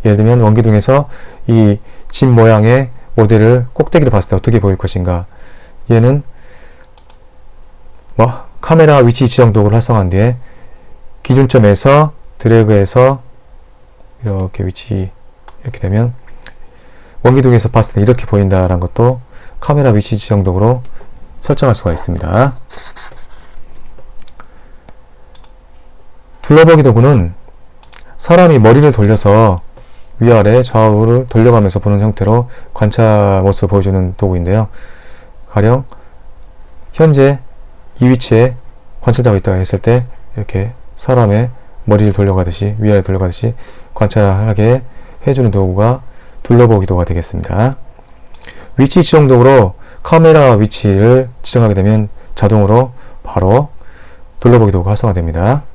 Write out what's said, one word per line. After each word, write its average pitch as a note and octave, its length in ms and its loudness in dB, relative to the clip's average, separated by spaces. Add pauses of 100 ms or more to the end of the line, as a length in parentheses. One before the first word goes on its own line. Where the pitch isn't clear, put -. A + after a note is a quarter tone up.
예를 G#2 120 4
들면 A#2 240 4
원기둥에서 A2 680 2 (380)
이 A2 320 2 (300)
집 - 180 0
모양의 A#2 640 4 (240)
모델을 A2+ 580 2
꼭대기로 D3+ 380 0
봤을 G2+ 180 -2
때 G2 60 -2
어떻게 A2+ 240 0
보일 F#2+ 180 0
것인가. F2+ 480 -4 (640)
얘는 A#2+ 320 2 (1900)
뭐 A#2+ 300 -2 (160)
카메라 D#3 360 4
위치 B2 300 2
지정 A#2 260 2
도구를 G#2 220 2
활성화한 A2+ 340 0
뒤에 A2 280 0 (880)
기준점에서 C3 880 2 (260)
드래그해서 A2+ 880 2 (1000)
이렇게 G2 400 -6
위치, F#2+ 460 -8 (540)
이렇게 - 160 -12
되면 A2 340 -2 (1120)
원기둥에서 B2 460 2
봤을 - 260 -2
때 G2+ 60 0
이렇게 B2 260 0
보인다라는 F#2 520 0
것도 A#2+ 420 -2 (380)
카메라 C#3+ 300 0
위치 G#2 300 -2
지정 G2+ 240 -2
도구로 G#2+ 400 0 (580)
설정할 C#3 320 0
수가 F#2+ 180 -4
있습니다. E2+ 640 -2 (4000)
둘러보기 D#3+ 400 4
도구는 A#2 500 2 (880)
사람이 E3+ 400 4
머리를 C3 320 6
돌려서 G#2 680 2 (580)
위아래 A2+ 420 4
좌우를 A2+ 680 2
돌려가면서 A2 520 2
보는 G#2 220 0
형태로 A2 500 0 (240)
관찰 G#2 640 2
모습을 G2 260 0
보여주는 F#2+ 480 0
도구인데요. F#2+ 540 -2 (800)
가령 A#2+ 360 0 (1080)
현재 C#3 460 2 (600)
이 B2 80 2
위치에 B2 480 2 (460)
관찰자가 A#2+ 360 0
있다고 F#2+ 200 -2
했을 F#2 220 -4
때 B2 260 0 (300)
이렇게 G#2 360 -6 (240)
사람의 A#2+ 540 0 (360)
머리를 G#2 280 2
돌려가듯이, G2 640 -2
위아래 G#2 240 2
돌려가듯이 F#2+ 540 -4 (400)
관찰하게 G#2+ 880 0 (420)
해주는 C3 240 0
도구가 G2+ 520 -2 (420)
둘러보기 A#2 420 4
도구가 F2+ 200 -2
되겠습니다. F2 720 -4 (1000)
위치 C#3 220 2
지정 D#3 260 4
도구로 B2+ 460 4 (300)
카메라 D#3+ 480 4
위치를 G#2+ 800 2 (120)
지정하게 A2+ 320 0
되면 G#2 360 0 (260)
자동으로 G#2+ 560 2 (320)
바로 G#2+ 460 0 (720)
둘러보기 A#2+ 320 4
도구가 F#2 200 -2
활성화됩니다. F#2+ 720 -2 (120)